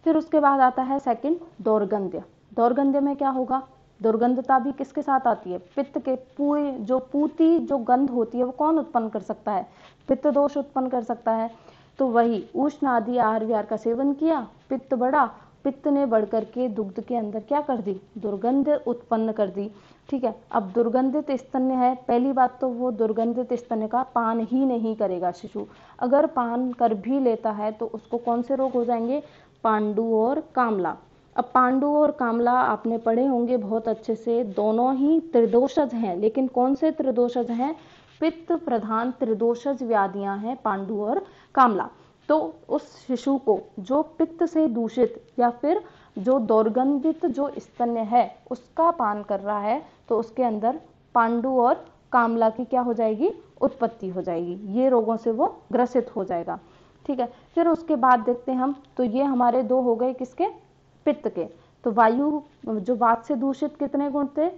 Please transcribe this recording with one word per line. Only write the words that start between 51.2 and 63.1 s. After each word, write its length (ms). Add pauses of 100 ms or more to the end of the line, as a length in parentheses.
और 360 (260)
कामला 380
की 160
क्या 160
हो 120
जाएगी? 380 (300)
उत्पत्ति 480
हो 120
जाएगी। 520
ये 160
रोगों 280
से 140
वो 300 (100)
ग्रसित 440
हो 80
जाएगा। 360 (460)
ठीक 140
है, 140 (220)
फिर 120
उसके 280
बाद 240
देखते 320
हैं 80
हम, 160 (220)
तो 60
ये 200
हमारे 400
दो 180
हो 140
गए 180
किसके? 320 (600)
पित्त 220
के। 200 (360)
तो 80
वायु, 500 (240)
जो 300
वात 300